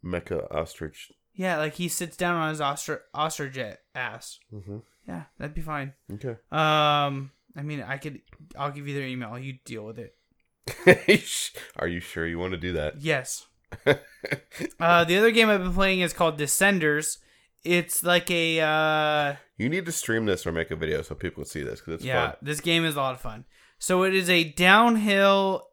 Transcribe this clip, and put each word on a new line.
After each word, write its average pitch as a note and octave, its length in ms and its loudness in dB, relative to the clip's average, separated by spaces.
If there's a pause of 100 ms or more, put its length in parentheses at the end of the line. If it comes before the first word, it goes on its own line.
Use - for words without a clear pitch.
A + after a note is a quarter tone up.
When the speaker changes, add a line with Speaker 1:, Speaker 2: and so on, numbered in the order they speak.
Speaker 1:
Mecha F2 500 -6
ostrich. - 580 -8 (240)
Speaker 2:
Yeah, F#3 220 -2
like, D3+ 180 -2
he F3 120 -4
sits E3+ 300 -6
down F3 180 0
on D#3+ 140 0
his D#3 100 -6
ostr-, C#3 400 -4 (140)
ostrich D3 440 -4
a-, G#2+ 200 -8 (180)
ass. A#2 420 -10 (160)
Speaker 1:
Mm-hmm. G2+ 240 -12 (300)
Speaker 2:
Yeah, E3+ 160 -10 (160)
that'd D3 160 -10
be - 60 -4
fine. C#3+ 320 -8 (200)
Speaker 1:
Okay. A2+ 220 -8 (160)
Speaker 2:
Um, D3 800 2 (240)
I D3+ 80 -12
mean, D3 180 -8
I B2 160 -8
could, C#3+ 240 -12 (360)
I'll C#3+ 140 -6
give C#3+ 160 -12
you C#3+ 60 -8
their C#3 140 -6
email. B2 320 -8
You C3 260 -12
deal A2 200 -10
with A2+ 140 -14
it. G#2 160 -16 (680)
Speaker 1:
<laughs> - 680 4 (240)
Are D#2+ 100 -2
you F2 120 -4
sure E2 280 -6
you E2+ 120 -4
wanna F#2 180 -4
do F2 160 -4
that? D2+ 280 -4
Speaker 2:
Yes. C#3+ 460 -4 (380)
Speaker 1:
<laughs> C#3 100 6 (840)
Speaker 2:
Uh, E3+ 240 6
the E3+ 140 2
other A3 140 6
game A3 180 6
I've G3 140 4
been F#3 100 0
playing F#3+ 280 4
is F3 120 0
called D#3+ 240 2
Descenders. D#3 800 2 (460)
It's F3 400 0
like F3 260 2
a, E3 320 0
uh, D#3 720 2 (220)
Speaker 1:
You A2 120 0
need F3 180 -2
to E3 40 -6
stream A2+ 340 0
this F#2+ 200 0
or E2+ 60 -2
make E2 180 -2
a D#2+ 60 -4
video D#2 260 -2
so D#2 140 -8
people D#2 280 -8
can - 60 -14
see D2+ 140 -8
this, A1+ 180 -10
'cause D#2+ 140 -10
it's E2+ 80 -12
Speaker 2:
Yeah, B2 260 0
Speaker 1:
fun. A2+ 140 -14
Speaker 2:
this D3 180 -6
game E3 240 2
is D#3 100 -2
a C#3+ 60 -4
lot C3 140 -4
of B2 60 -18
fun. A2+ 240 -10 (340)
So F#3 240 2
it F#3+ 100 2
is F#3 160 2
a F3 140 6
downhill-ish G3 1300 4